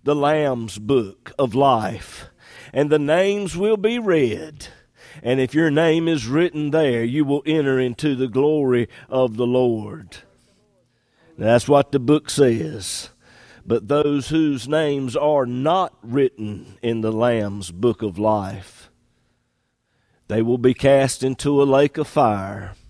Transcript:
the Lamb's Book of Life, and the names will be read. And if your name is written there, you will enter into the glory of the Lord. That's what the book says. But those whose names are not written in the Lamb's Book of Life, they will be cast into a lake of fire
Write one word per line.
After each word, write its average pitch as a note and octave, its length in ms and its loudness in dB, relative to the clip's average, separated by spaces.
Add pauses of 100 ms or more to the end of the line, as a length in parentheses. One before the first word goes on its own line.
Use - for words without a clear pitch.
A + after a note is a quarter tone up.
the D3+ 120 0
Lamb's C#3 640 -2
Book G#2+ 600 -2
of A#2+ 160 -2
Life, - 720 0 (460)
and C#3+ 160 0
the D3+ 100 2
names F3+ 580 0
will G#3 200 0
be A3+ 220 -2
read. D#3 680 -2 (560)
And C3 160 0
if C3 140 -2
your D#3+ 160 2
name E3 380 2
is C#3+ 200 -2
written D3+ 440 -2
there, C3+ 320 2
you C#3 220 0
will C#3+ 200 -2
enter C#3+ 340 0
into B2+ 360 -2
the C3 120 -2
glory C3 600 2 (220)
of B2+ 280 0
the A#2+ 100 0
Lord. A#2+ 680 -2 (1200)
That's A#2 300 2
what C#3+ 240 4
the C#3 80 0
book D3 300 0
says. A2+ 800 -2 (560)
But G#2+ 240 -2
those C#3+ 400 0
whose D3 380 0
names C#3+ 480 -2
are D3 300 2
not D3+ 560 -2
written A2+ 800 -4
in A#2 200 -2
the A2 100 -2
Lamb's G#2 600 -2
Book G#2+ 300 -2
of F#2+ 160 -6
Life, G#2 720 -4 (1400)
they A2 120 0
will A#2+ 160 2
be B2 160 4
cast C3+ 500 2
into C#3 380 0
a C#3+ 40 6
lake C#3 320 2
of D3+ 100 -4
fire G2 680 -2 (140)